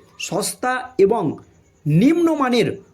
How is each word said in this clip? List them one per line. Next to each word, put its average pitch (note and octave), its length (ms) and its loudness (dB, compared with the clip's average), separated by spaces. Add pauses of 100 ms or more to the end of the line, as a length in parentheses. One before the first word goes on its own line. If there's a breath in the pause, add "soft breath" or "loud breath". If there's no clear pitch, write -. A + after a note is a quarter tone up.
(200)
সস্তা - 800 -6
এবং G3 400 2 (480)
নিম্নমানের B3 960 2 (120)